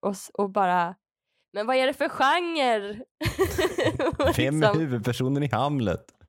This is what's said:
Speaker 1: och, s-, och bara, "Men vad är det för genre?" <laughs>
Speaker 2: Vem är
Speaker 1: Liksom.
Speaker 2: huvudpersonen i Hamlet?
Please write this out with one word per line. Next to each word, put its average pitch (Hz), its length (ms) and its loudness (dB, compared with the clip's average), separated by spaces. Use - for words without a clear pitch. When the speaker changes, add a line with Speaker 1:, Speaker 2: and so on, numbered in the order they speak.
Speaker 1:
och, 202 100 0
s-, - 220 -14
och 202 160 0
bara, 180 440 2
"Men 208 140 -4
vad 262 100 2
är 262 100 4
det 277 80 0
för 294 140 -2
genre?" 262 960 0
<laughs> - 1160 0
Speaker 2:
Vem 143 260 0
är 160 40 6
Speaker 1:
Liksom. 156 140 2
Speaker 2:
huvudpersonen 127 640 -2
i 139 100 -2
Hamlet? 120 640 0